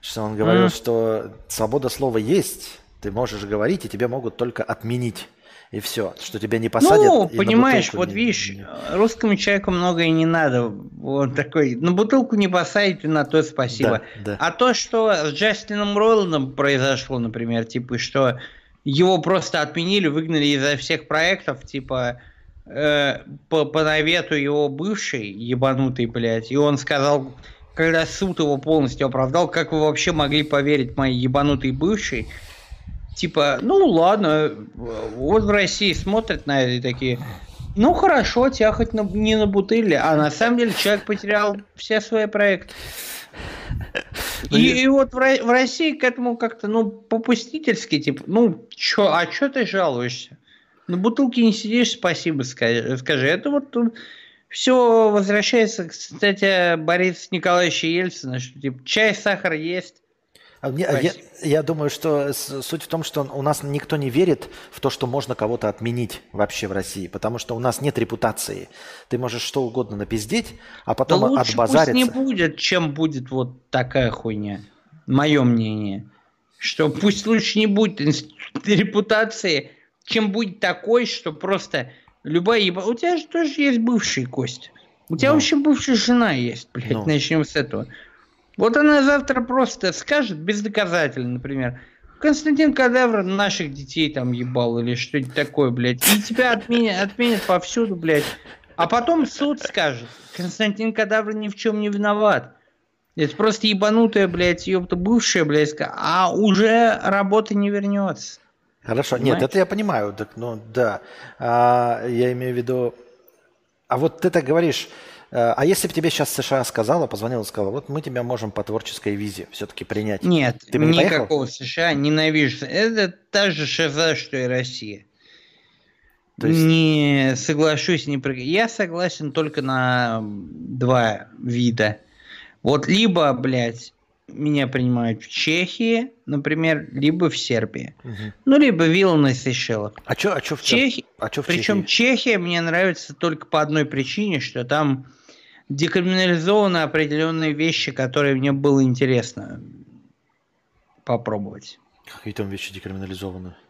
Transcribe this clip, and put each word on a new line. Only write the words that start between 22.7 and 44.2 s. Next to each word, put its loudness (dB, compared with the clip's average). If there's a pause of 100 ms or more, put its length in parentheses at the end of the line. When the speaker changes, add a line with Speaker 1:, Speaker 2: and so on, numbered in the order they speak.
Speaker 2:
по, 2
по 0
навету 0
его 0
бывшей, -6
ебанутый, 0
блядь, -4
и 0
он 4
сказал, 0 (440)
когда 2
суд -6
его 0
полностью 2
оправдал: 2
"Как -2
вы 0
вообще 0
могли 0
поверить 0
моей 0
ебанутой 0
бывшей?" -2 (840)
Типа, 0
ну 4
ладно, 4 (200)
вот -2
в 0
России 2
смотрят -2
на 2
это 0
и -2
такие: -2 (560)
"Ну 4
хорошо, 4
тебя 2
хоть -2
на-, -2
не 0
набутылили". 2
А 2
на 2
самом 2
деле 2
человек 0
потерял -2 (180)
все -2
свои -2
проекты. 0 (1800)